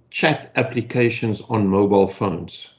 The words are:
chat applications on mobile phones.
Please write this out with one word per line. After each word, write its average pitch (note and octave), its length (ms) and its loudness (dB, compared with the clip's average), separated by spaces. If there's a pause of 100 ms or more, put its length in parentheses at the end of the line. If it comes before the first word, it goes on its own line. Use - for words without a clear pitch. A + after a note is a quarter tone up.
(120)
chat - 460 0
applications A#2 920 -2
on A2 160 0
mobile G2 400 4
phones. F2+ 600 -6 (120)